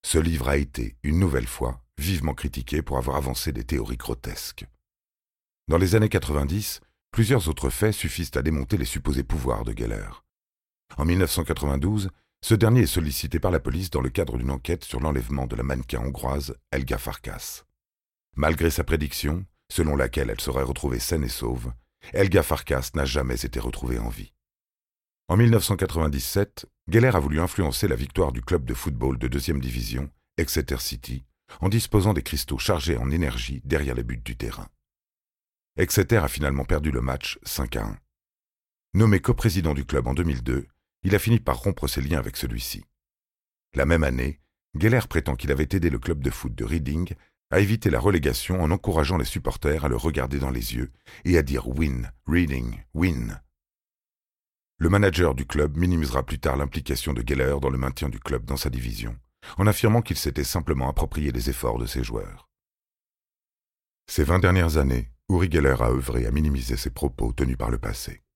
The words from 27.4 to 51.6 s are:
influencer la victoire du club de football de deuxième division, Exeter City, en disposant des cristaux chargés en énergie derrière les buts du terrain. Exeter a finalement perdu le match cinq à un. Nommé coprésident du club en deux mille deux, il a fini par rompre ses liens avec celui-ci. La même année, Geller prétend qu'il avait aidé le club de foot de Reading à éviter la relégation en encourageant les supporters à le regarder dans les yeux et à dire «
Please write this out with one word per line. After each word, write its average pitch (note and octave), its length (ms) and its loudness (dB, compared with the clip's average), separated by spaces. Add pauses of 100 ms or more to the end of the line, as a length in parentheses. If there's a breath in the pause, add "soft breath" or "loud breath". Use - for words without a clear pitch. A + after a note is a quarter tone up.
influencer E2+ 480 0
la C2+ 80 2
victoire C#2 340 0
du A#1 120 -6
club D2 240 -2
de A#1 80 -4
football C2 420 -2
de B1 100 -4
deuxième C2+ 320 -2
division, B1 520 -4 (260)
Exeter D2 440 0
City, C2 440 -8 (380 loud breath)
en F#2 80 4
disposant G#2+ 420 4
des D2+ 100 0
cristaux - 360 -4
chargés E2 400 0
en B1+ 120 0
énergie C2+ 540 -2
derrière C#2 300 0
les A#1+ 80 -2
buts A#1+ 160 -6
du A#1 180 -10
terrain. A1+ 320 -8 (1120)
Exeter G2+ 400 2
a D#2 100 2
finalement C#2 380 -2
perdu D2+ 240 2
le B1 100 -2
match B1+ 420 -4
cinq - 340 -6
à G#1+ 100 -2
un. G#1+ 100 -8 (960)
Nommé G#2 280 6
coprésident F2+ 520 2
du C2+ 140 -2
club B1+ 220 0
en C2 40 0
deux D2+ 120 0
mille C2+ 180 -2
deux, B1+ 240 -2 (380)
il F#2+ 100 4
a G#2 40 4
fini A2+ 220 4
par B1+ 160 -2
rompre D2 320 -2
ses C2+ 140 -4
liens D2 160 0
avec G1+ 180 -6
celui-ci. A1 480 -8 (880)
La C2+ 140 0
même D#2+ 180 4
année, B1+ 380 -2 (360)
Geller A2+ 300 4
prétend C#2+ 280 0
qu'il C#2 160 -2
avait C#2 180 0
aidé F2 180 2
le C#2 100 0
club C#2+ 240 -4
de C2 60 -2
foot A#1+ 260 -6
de A1 120 -6
Reading D#2 480 -2 (360 soft breath)
à F#2+ 100 4
éviter G#2 280 2
la C#2+ 100 4
relégation F2+ 640 2
en D#2 100 2
encourageant E2+ 460 2
les C#2+ 80 0
supporters D2 600 -2
à - 20 2
le B1 80 2
regarder C2+ 420 -2
dans C2+ 120 -2
les A#1 240 -4
yeux B1 180 -6 (320 loud breath)
et F2 140 6
à D#2 40 6
dire « C2 240 -2